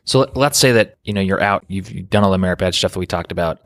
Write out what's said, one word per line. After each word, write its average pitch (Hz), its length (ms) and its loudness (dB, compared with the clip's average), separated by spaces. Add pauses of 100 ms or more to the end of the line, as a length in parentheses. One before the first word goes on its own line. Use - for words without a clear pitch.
So - 180 2
let, 131 140 -2
let's 139 220 0
say 131 140 4
that, 113 320 2
you 104 100 -6
know, 101 80 0
you're 95 200 0
out, 101 260 2
you've, 95 240 -8
you've 92 180 -12
done 104 140 2
all 98 80 4
the 92 80 2
merit 90 180 0
badge 90 220 0
stuff - 140 -2
that 95 60 -6
we 92 60 -4
talked 87 260 -6
about, 85 340 -4